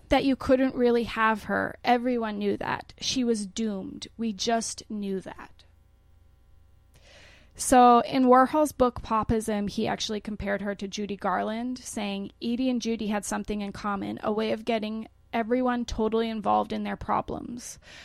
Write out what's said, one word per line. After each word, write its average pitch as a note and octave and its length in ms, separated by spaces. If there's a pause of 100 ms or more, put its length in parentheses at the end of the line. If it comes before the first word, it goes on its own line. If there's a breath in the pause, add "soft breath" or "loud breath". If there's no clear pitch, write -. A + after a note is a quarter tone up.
that C#4 160
you C4+ 140
couldn't C4 380
really A#3+ 280
have A3 400
her. G3 400
Everyone A#3+ 540
knew G3+ 200
that. - 440
She B3+ 240
was A3 200
doomed. G3 640 (100)
We A3+ 140
just A3+ 580
knew G3 300
that." - 300 (2000 loud breath)
So B3 440
in B3+ 280
Warhol's C4 440
book, B3 320
Popism, G#3+ 680
he A3 180
actually G#3+ 340
compared G3+ 400
her G3+ 140
to G3 120
Judy G3+ 300
Garland, G#3+ 640
saying, G3 520 (100)
"Edie A#3+ 280
and B3 120
Judy A3+ 260
had G#3 180
something G#3 340
in G3+ 140
common, G3+ 500
a - 80
way A3 220
of A3 100
getting A3 460 (240)
everyone A#3+ 500
totally A3+ 460
involved G#3+ 420
in G#3+ 120
their G3+ 120
problems. - 840 (260 loud breath)